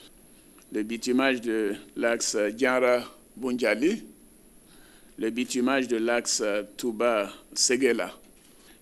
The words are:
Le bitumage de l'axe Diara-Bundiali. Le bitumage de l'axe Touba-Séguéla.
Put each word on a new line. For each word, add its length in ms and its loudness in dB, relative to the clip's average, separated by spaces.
Le 80 -2
bitumage 600 0
de 340 -2
l'axe 400 0
Diara-Bundiali. 1700 0
Le 100 -2
bitumage 580 0
de 100 0
l'axe 440 0
Touba-Séguéla. 1300 0